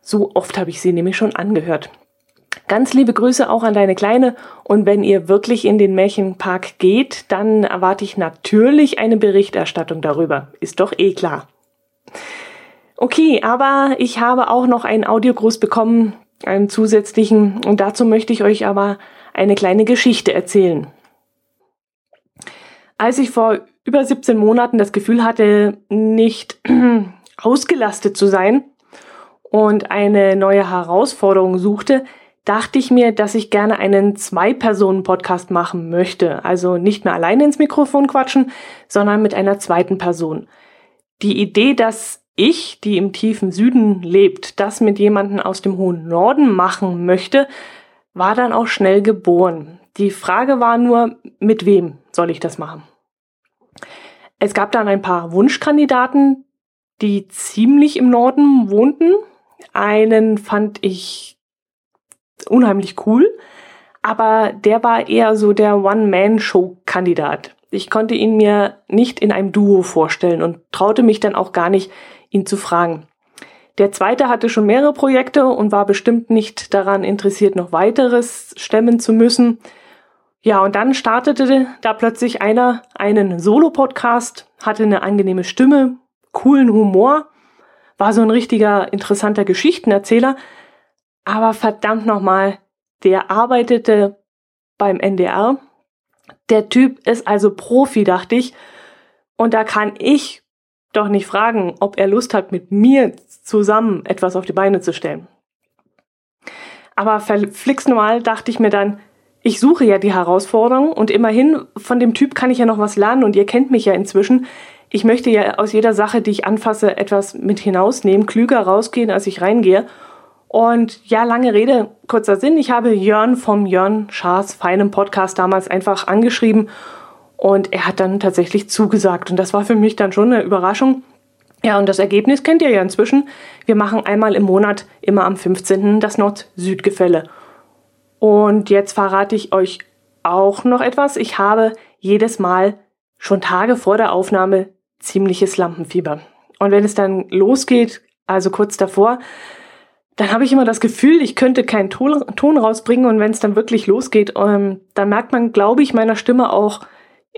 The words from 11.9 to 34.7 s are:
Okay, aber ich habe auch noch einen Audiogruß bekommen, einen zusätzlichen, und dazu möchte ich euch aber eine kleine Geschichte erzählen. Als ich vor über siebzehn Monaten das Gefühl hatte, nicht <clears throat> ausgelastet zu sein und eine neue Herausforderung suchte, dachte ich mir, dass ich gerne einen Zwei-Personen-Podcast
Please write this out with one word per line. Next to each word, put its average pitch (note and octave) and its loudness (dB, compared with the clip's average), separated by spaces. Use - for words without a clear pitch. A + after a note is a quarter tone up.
Okay, D4 2
aber C4+ 0
ich A#3+ -4
habe B3 0
auch B3 2
noch A#3+ 0
einen A3 -2
Audiogruß A3+ 0
bekommen, A3+ 0
einen G3 0
zusätzlichen, G#3+ 2
und G3+ 0
dazu G#3 -2
möchte A3 0
ich A3 -2
euch G#3+ 0
aber G3+ -2
eine G3+ 2
kleine G3+ 2
Geschichte A#3+ 0
erzählen. F3 0
Als A#3+ -2
ich C4 0
vor A3+ 0
über C4+ 0
siebzehn B3+ -2
Monaten A#3 2
das G#3 0
Gefühl A3+ 0
hatte, G#3 2
nicht A3 0
<clears throat> - -10
ausgelastet A3+ -2
zu G3+ 2
sein G3 2
und G#3+ 0
eine G3+ 2
neue G3 2
Herausforderung F#3 0
suchte, G#3 0
dachte A3 -2
ich C4 -2
mir, A#3+ 4
dass G#3+ -2
ich G#3+ -4
gerne G#3 0
einen G3 2
Zwei-Personen-Podcast F#3+ -2